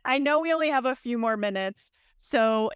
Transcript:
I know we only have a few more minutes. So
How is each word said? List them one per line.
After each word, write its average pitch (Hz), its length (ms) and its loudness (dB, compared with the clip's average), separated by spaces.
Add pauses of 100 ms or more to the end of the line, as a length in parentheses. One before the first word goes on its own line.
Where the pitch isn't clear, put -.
I 254 140 0
know 294 240 2
we 330 100 -2
only 311 180 2
have 269 160 0
a 262 80 0
few 240 240 -6
more 226 200 0
minutes. 196 520 -4 (340)
So 220 520 2